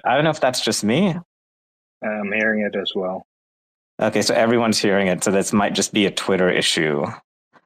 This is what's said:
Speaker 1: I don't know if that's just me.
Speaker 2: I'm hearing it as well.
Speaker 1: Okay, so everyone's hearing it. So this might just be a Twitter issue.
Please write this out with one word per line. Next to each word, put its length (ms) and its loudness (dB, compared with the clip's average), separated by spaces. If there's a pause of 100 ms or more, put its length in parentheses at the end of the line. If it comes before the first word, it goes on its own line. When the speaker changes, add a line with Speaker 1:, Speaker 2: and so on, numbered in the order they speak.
Speaker 1:
I 120 2
don't 80 2
know 80 2
if 80 -4
that's 220 0
just 220 -2
me. 320 2 (880)
Speaker 2:
I'm 300 -6
hearing 280 0
it 140 -4
as 200 -6
well. 280 -6 (800)
Speaker 1:
Okay, 220 0
so 100 0
everyone's 460 2
hearing 300 2
it. 140 -2
So 60 0
this 240 0
might 200 2
just 200 -2
be 140 2
a 40 -2
Twitter 380 0
issue. 560 0 (600)